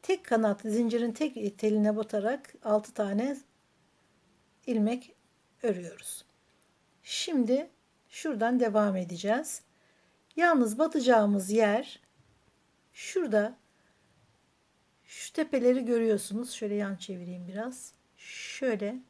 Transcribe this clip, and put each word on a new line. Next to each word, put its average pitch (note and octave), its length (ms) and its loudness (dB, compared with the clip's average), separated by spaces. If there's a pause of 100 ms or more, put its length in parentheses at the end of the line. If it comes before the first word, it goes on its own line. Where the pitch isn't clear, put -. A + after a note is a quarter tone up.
Tek F#4 240 -2
kanat, A3 360 2
zincirin A3+ 500 0
tek A3+ 480 -4
teline G#3+ 380 2
batarak A3 560 -4 (100)
altı G#3+ 300 0
tane A3 440 -2 (1300)
ilmek A#3 480 0 (480)
örüyoruz. F3+ 600 -6 (800)
Şimdi C#4 680 0 (400)
şuradan A#3+ 500 -2
devam G#3 360 2
edeceğiz. F#3 680 -4 (720)
Yalnız C#4 440 4
batacağımız A3+ 680 4
yer G#3+ 520 2 (920)
şurada. A3+ 640 0 (1500)
Şu - 280 -16
tepeleri B3+ 520 2
görüyorsunuz. A3+ 680 0
Şöyle G#3 240 -6
yan G3+ 200 -2
çevireyim F3+ 520 -12
biraz. A3+ 460 -10 (240)
Şöyle. G#3+ 800 -6 (140)